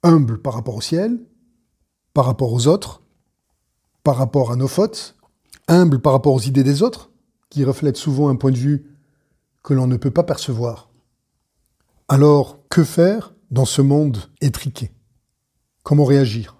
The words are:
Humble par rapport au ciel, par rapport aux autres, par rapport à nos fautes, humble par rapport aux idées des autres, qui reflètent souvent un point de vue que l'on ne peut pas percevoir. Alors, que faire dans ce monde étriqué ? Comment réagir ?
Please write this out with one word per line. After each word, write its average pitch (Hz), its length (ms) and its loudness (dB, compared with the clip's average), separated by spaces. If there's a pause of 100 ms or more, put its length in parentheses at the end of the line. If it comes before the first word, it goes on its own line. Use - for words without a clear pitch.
Humble 143 400 2
par 135 100 -6
rapport 117 220 -8
au 110 80 -10
ciel, 214 360 -4 (920)
par 135 140 0
rapport 123 260 -2
aux 120 140 0
autres, - 360 -2 (1000)
par 143 140 0
rapport 123 360 -2
à 120 40 -4
nos 131 120 -2
fautes, - 480 -4 (500)
humble 165 360 4
par 147 100 2
rapport 131 220 2
aux 131 60 0
idées 131 240 0
des 143 180 0
autres, - 280 -4 (380)
qui 143 160 -2
reflètent 135 320 -2
souvent 147 320 -2
un 135 80 0
point 135 140 0
de 131 80 0
vue 143 260 -2 (800)
que - 100 -4
l'on 131 140 0
ne 127 100 0
peut 127 140 -4
pas 170 140 0
percevoir. 120 680 -8 (1160)
Alors, 143 500 4 (100)
que 170 160 2
faire 190 500 -2 (160)
dans 131 140 0
ce - 160 -4
monde 139 380 2 (240)
étriqué ? 127 500 -6 (920)
Comment 147 200 2
réagir ? 127 560 0